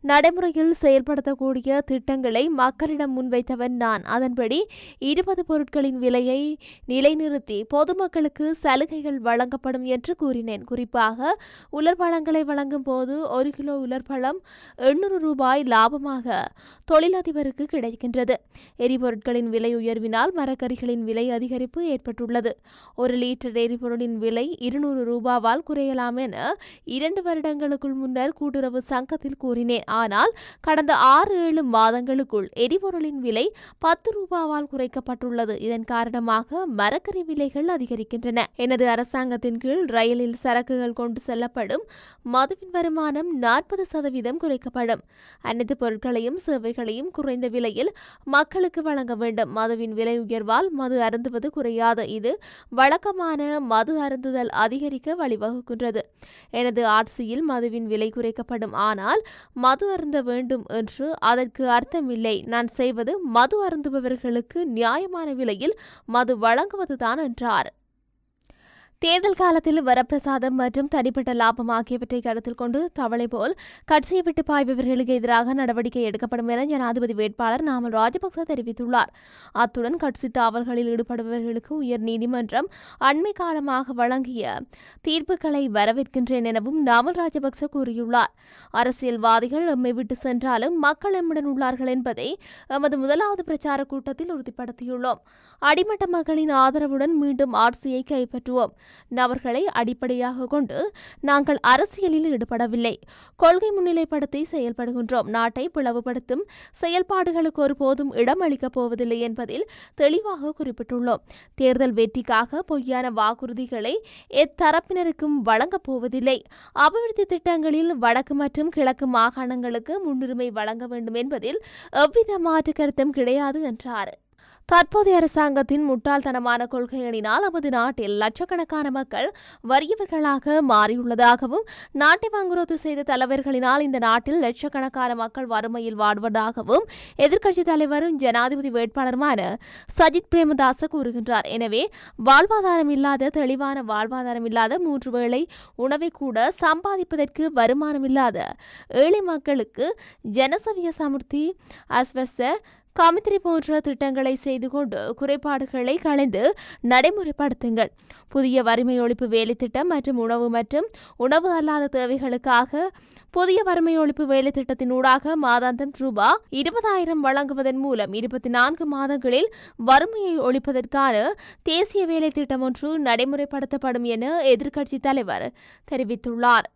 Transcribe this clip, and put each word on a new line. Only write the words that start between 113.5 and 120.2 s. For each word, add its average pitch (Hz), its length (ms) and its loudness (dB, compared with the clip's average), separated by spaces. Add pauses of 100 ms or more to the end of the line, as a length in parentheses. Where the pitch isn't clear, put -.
எத்தரப்பினருக்கும் 320 960 0 (100)
வழங்கப் 294 400 0
போவதில்லை. 254 500 0 (380)
அபிவிருத்தி 415 500 2
திட்டங்களில் 330 640 0 (120)
வடக்கு 254 380 2
மற்றும் 302 340 -2
கிழக்கு 262 400 2
மாகாணங்களுக்கு 247 880 -2
முன்னுரிமை 254 540 -4